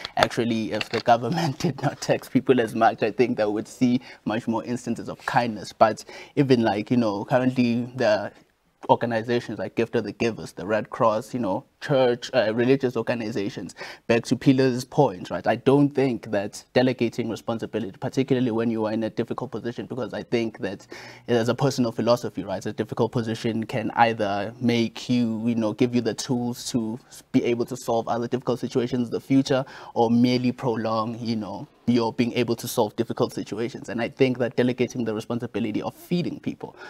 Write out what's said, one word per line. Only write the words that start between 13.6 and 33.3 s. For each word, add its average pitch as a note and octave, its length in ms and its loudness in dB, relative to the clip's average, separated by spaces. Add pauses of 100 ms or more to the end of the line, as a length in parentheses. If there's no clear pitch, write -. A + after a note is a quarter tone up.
back A#2 180 4
to A#2 120 0
Pila's C3 480 4
point, A2 460 0
right? F#2 160 -6
I A2+ 100 2
don't C#3 340 4
think C3 400 0
that G#2 320 -4 (100)
delegating B2 560 0
responsibility, A2 720 -6
particularly B2+ 520 0
when A2+ 200 0
you A2 160 0
are G#2+ 60 -2
in A2 120 -2
a A2 60 -4
difficult A#2 400 -6
position, A2+ 360 -8
because A#2+ 280 -8
I G2+ 80 -6
think A#2 360 -2
that G2+ 280 -8 (420)
as A#2 200 2
a A#2+ 60 2
personal B2 380 0
philosophy, A2+ 520 0
right, G2 200 -6
a G#2+ 80 -4
difficult A2 400 -2
position A2+ 520 -2
can A2+ 320 -4
either A2 640 0
make A#2 480 0
you, A#2 380 0
you A#2+ 80 0
know, G#2+ 180 0
give A#2+ 220 0
you B2 60 4
the A2+ 140 -2
tools A#2+ 580 -4
to A2+ 260 -4 (340)
be B2+ 120 2
able A#2+ 220 0
to B2 100 -10
solve A#2 320 -2
other A#2 200 -2
difficult B2 320 -2
situations B2 480 -2
in - 40 -6
the F#2 80 -4
future, C3+ 440 2 (300)
or A2+ 160 4
merely B2 420 4
prolong, A2+ 680 -2
you A#2 180 -4
know, G2+ 300 -8 (200)
you're A#2+ 280 2
being A#2+ 180 0
able A#2+ 240 0
to - 100 -10
solve A2 300 0
difficult A#2 380 -2